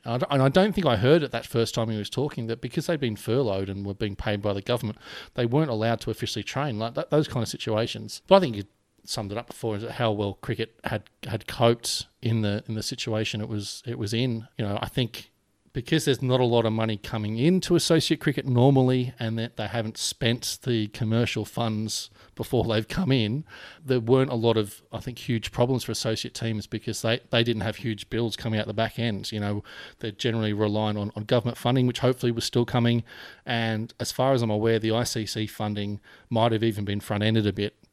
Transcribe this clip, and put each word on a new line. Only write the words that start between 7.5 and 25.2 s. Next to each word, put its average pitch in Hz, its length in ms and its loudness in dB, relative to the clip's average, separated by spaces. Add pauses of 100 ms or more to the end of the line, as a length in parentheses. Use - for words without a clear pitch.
But 190 80 8
I 196 40 10
think 139 160 0
you 101 80 -4 (400)
summed 104 280 -8
it 104 60 -6
up 120 100 -8
before, 113 280 -4
is 104 80 -6
how 117 280 0
well 101 240 -2
cricket - 480 -6
had, 107 200 -4 (240)
had 110 200 -6
coped - 580 2 (160)
in 113 200 2
the, 104 260 0
in 110 80 -6
the 107 80 -6
situation 110 580 -4
it 110 80 -8
was, 104 360 -8
it 120 120 -6
was 107 160 -4
in. 117 340 -2 (100)
You 110 80 -2
know, 101 160 -2
I - 60 -2
think - 440 -4 (420)
because 147 300 0
there's 139 180 2
not 127 200 4
a 123 40 4
lot 117 200 4
of 110 80 0
money 110 240 -2
coming 107 400 -6
into 175 380 4
associate 165 440 2
cricket - 260 -2
normally, 127 720 6
and 113 200 -4
that 113 160 -6
they 107 120 -4
haven't 110 300 -4
spent - 640 -2
the 113 240 0
commercial 113 580 0
funds 110 640 -4 (260)
before 117 300 0
they've 110 240 0
come 180 200 0
in, 127 360 2 (400)
there 127 160 2
weren't 131 300 4
a 127 40 -2
lot 113 220 4
of, 104 240 -2 (100)
I 113 80 -8
think, 120 180 -10
huge - 360 -4